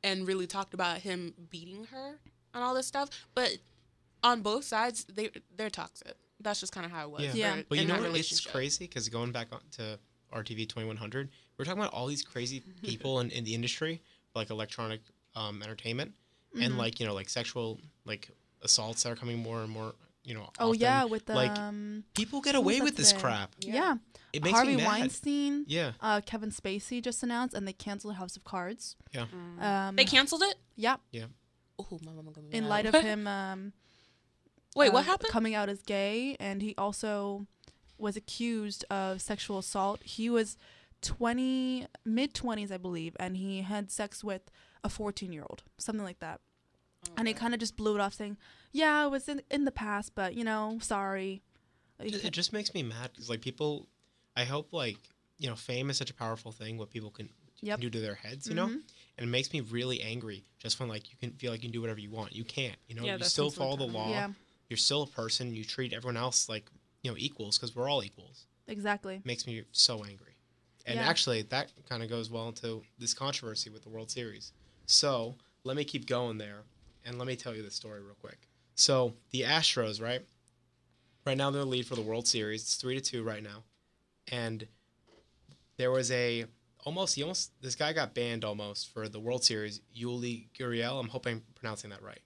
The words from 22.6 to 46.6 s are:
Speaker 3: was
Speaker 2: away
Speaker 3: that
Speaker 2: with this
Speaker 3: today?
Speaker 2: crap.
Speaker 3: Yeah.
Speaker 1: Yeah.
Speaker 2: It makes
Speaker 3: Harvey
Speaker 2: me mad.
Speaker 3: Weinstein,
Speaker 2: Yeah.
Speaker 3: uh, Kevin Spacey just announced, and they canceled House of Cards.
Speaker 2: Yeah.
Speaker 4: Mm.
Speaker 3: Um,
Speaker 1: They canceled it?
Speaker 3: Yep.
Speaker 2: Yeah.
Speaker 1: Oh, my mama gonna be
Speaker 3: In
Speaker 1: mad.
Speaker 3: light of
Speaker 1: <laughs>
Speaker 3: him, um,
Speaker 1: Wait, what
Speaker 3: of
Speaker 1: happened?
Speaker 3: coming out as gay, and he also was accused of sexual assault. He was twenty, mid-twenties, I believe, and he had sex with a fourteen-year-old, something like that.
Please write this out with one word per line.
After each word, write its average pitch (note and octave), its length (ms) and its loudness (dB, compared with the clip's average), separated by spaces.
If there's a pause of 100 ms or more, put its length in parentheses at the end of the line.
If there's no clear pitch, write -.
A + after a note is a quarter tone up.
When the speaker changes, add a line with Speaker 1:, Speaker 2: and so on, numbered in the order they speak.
Speaker 3:
was - 20 4
Speaker 2:
away B3 160 6
Speaker 3:
that - 40 4
Speaker 2:
with D4 120 4
this - 140 10
Speaker 3:
today? G3 100 2
Speaker 2:
crap. G#2 400 0
Speaker 3:
Yeah. - 140 -4
Speaker 1:
Yeah. D#4+ 200 4 (380)
Speaker 2:
It D3+ 100 -2
makes F#3+ 140 6
Speaker 3:
Harvey C4+ 160 8
Speaker 2:
me B3+ 60 6
mad. A3 100 4
Speaker 3:
Weinstein, C#4+ 800 2
Speaker 2:
Yeah. D3+ 320 2
Speaker 3:
uh, G#3 220 4
Kevin G#3+ 280 -4
Spacey G#3 500 -4
just A#3 220 -2
announced, A#3+ 320 0
and G3 140 -2
they F#3+ 40 -4
canceled G3+ 440 -6
House F#3 200 -8
of F#3+ 60 -18
Cards. F#3+ 540 -6 (160)
Speaker 2:
Yeah. A#2+ 140 -4
Speaker 4:
Mm. F3 360 -10
Speaker 3:
Um, G3 340 2
Speaker 1:
They C4+ 80 10
canceled C#4+ 380 6
it? G4 140 4 (180)
Speaker 3:
Yep. A#3 260 2 (120)
Speaker 2:
Yeah. A2+ 140 -6 (520)
Speaker 1:
Oh, E3+ 260 -10
my D#3+ 80 -12
mama D#3 200 -14
gonna D3+ 160 -16
be A3+ 80 -4
Speaker 3:
In A3 80 2
Speaker 1:
mad. G#3+ 60 0
Speaker 3:
light G#3+ 160 4
of A3 80 6
Speaker 1:
<laughs> D#4+ 100 10
Speaker 3:
him, G#3+ 240 0
um, G3 440 -2 (1040)
Speaker 1:
Wait, C4+ 180 10
what B3+ 80 10
Speaker 3:
of D4 60 2
Speaker 1:
happened? G4 240 4
Speaker 3:
coming A3 240 4
out G3+ 140 2
as G3+ 140 -4
gay, G#3+ 580 0
and G3 200 -2
he G#3+ 160 -2
also G3+ 680 -2 (500)
was G#3 200 -2
accused G#3+ 760 -2
of F#3+ 320 0
sexual G#3 360 -4
assault. G3 440 0
He A3+ 260 -2
was A3+ 280 4 (480)
twenty, B3+ 840 2 (180)
mid-twenties, A3+ 680 0
I F#3 60 -4
believe, E3+ 420 -4
and F#3 160 -2
he F#3+ 260 -4
had G3+ 280 -2
sex - 340 -4
with F#3+ 260 -6 (320)
a G3+ 60 -2
fourteen-year-old, G3 760 -6 (160)
something G#3+ 260 -4
like F3+ 160 -8
that. D#3+ 200 -10 (680)